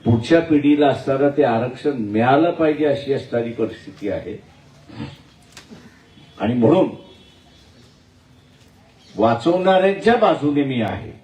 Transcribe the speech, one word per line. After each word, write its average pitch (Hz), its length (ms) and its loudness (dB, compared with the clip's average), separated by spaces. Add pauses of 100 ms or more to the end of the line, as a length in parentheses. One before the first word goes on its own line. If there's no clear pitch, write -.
पुढच्या 117 360 2
पिढीला 147 480 2
असणारं 139 480 0
ते 147 80 2
आरक्षण 123 580 -2
मिळालं 127 480 2
पाहिजे, 156 360 -2
अशी 139 260 -2
असणारी 117 400 -4
परिस्थिती 101 560 -8
आहे. 104 280 -8 (2000)
आणि 110 160 -4
म्हणून 135 340 2 (2250)
वाचवणाऱ्यांच्या 185 1000 2
बाजूने 147 480 2
मी 127 180 -2
आहे 92 300 -8 (120)